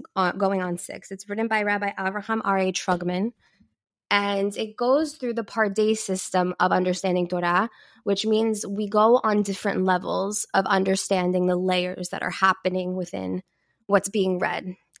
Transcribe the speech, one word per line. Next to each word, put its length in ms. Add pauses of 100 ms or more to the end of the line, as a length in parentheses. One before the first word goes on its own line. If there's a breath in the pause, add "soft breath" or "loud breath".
(160)
uh, 160
going 280
on 160
six. 340
It's 200
written 180
by 140
Rabbi 320
Avraham 500
R 140
A 140
Trugman. 600 (800 soft breath)
And 460
it 200
goes 380
through 180
the 120
Pardes 520
system 640
of 120
understanding 540
Torah, 440 (340 soft breath)
which 220
means 400
we 200
go 380
on 180
different 420
levels 680
of 140
understanding 800
the 100
layers 540
that 120
are 80
happening 640
within 480 (440)
what's 240
being 280
read. 380 (240 soft breath)